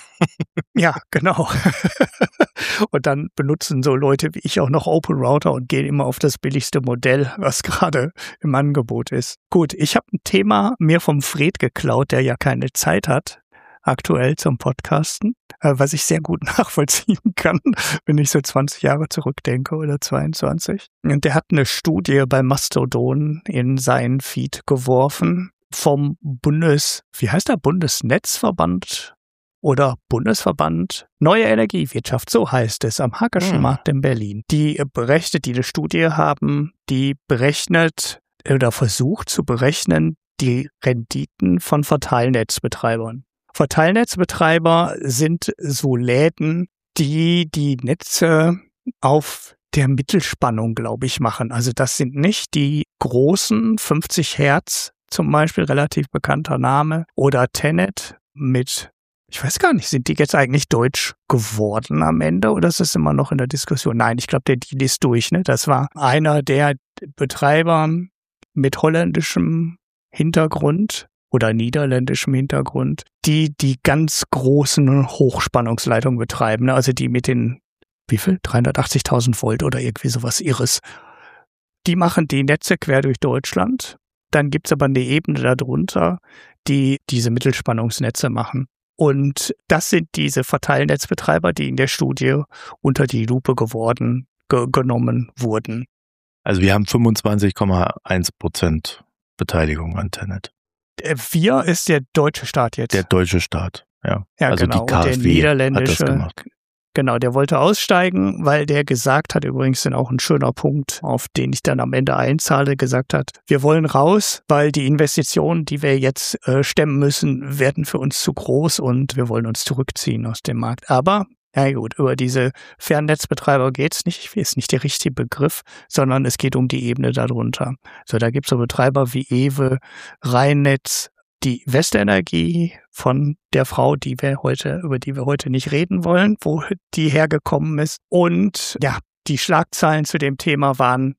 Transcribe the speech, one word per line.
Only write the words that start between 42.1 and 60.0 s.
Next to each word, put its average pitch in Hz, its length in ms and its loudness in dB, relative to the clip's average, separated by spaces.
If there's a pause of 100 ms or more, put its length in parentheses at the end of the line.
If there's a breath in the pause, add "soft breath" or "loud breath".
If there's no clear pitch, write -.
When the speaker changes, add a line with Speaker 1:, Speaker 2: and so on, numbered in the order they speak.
Speaker 2:
Verteilnetzbetreiber 165 1400 2
sind 151 580 -2
so 139 380 -2
Läden, 151 720 0 (320)
die 165 500 2
die 143 320 -2
Netze 165 800 2 (420)
auf - 540 0 (180)
der 139 140 2
Mittelspannung, 123 880 0
glaub 117 280 -6
ich, 131 160 -4
machen. 113 320 -2
Also 120 220 -2
das 135 240 -2
sind 131 160 -2
nicht 160 400 0
die 147 300 0 (160)
großen 196 800 2
fünfzig - 580 -2
Hertz, - 540 0 (160)
zum 147 240 -2
Beispiel, 156 320 2
relativ 143 480 0
bekannter 143 480 -2
Name, 147 460 0 (100)
oder 135 320 2
Tenet 175 720 -2 (160)
mit, 131 580 -2 (360)
ich - 160 -12
weiß - 160 -4
gar 349 140 2
nicht, 190 140 0
sind 127 200 -2